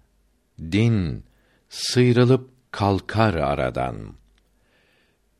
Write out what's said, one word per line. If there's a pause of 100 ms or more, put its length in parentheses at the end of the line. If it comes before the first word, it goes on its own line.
(600)
din (460)
sıyrılıp (220)
kalkar
aradan. (1300)